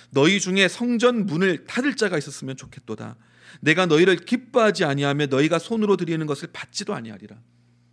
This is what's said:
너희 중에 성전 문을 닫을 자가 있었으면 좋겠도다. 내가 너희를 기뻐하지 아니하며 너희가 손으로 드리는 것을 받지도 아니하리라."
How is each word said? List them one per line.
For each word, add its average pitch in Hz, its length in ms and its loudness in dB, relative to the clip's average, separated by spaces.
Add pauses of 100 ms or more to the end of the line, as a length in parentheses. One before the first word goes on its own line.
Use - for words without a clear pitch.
(120)
너희 170 300 4
중에 190 260 2
성전 240 580 0
문을 170 380 0
닫을 262 320 -4
자가 185 220 -2
있었으면 135 400 -10
좋겠도다. - 580 -14 (460)
내가 160 240 2
너희를 175 320 6
기뻐하지 220 640 0
아니하며 143 440 0
너희가 151 300 2
손으로 208 380 0
드리는 165 300 -4
것을 147 260 -8
받지도 - 420 -12
아니하리라." 107 480 -14 (520)